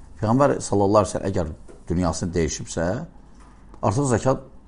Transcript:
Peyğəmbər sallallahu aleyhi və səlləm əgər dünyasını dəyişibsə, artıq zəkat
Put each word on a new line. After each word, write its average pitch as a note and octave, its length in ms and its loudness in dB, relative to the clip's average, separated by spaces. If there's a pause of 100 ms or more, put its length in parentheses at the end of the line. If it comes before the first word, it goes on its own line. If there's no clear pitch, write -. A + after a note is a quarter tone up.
(200)
Peyğəmbər B2+ 400 2
sallallahu G2+ 420 4
aleyhi F2+ 100 -4
və - 60 -2
səlləm G2 120 -4
əgər F2+ 180 -2 (400)
dünyasını E2+ 440 -2
dəyişibsə, E2 520 -2 (960)
artıq B2 320 0
zəkat B2+ 300 0 (240)